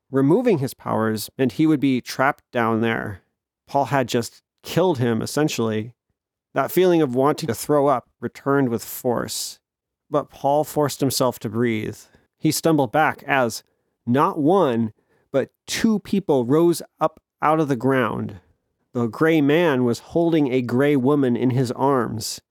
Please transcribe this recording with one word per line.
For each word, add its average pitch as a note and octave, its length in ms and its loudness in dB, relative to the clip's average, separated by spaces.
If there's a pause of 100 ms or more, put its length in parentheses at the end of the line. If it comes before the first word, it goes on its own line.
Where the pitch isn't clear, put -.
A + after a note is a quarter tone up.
(100)
removing D#3+ 480 4
his B2 160 -6
powers A2 640 -2
meant C3 140 0
he D#3 160 0
would D3+ 120 2
be C3 200 0
trapped - 500 -2
down A2+ 300 0
there. A2+ 420 -4 (440)
Paul C#3 200 -2
had C3 200 0
just - 360 -4 (200)
killed E3+ 360 0
him, A#2 240 0
essentially. A#2 720 -2 (580)
That C#3 180 -2
feeling F3 300 4
of C3 140 0
wanting D3+ 320 0
to A#2 80 -4
throw D3 320 0
up C3 240 0 (100)
returned C#3 480 0
with A2+ 160 -4
force. - 760 -6 (520)
But D3 180 -2
Paul C#3+ 360 -2
forced - 360 -4
himself B2+ 380 -2
to - 100 -10
breathe. A2+ 480 -2 (400)
He D#3 160 0
stumbled C#3+ 400 0
back D3 340 0
as C3 360 0 (420)
not D#3 340 0
one, C#3 540 2 (380)
but B2+ 220 -2 (140)
two G#3+ 340 0
people C#3+ 440 0
rose D#3+ 380 2 (180)
up - 220 -4 (180)
out D#3 200 2
of D3 80 0
the C3+ 80 0
ground. A#2 640 -2 (520)
The A#2+ 140 -2
gray D#3+ 340 2
man C#3+ 440 2
was A#2 160 0
holding E3 520 0
a C3 80 2
gray C3 360 0
woman C3 380 2
in A#2+ 160 0
his B2 220 0
arms. B2 800 -2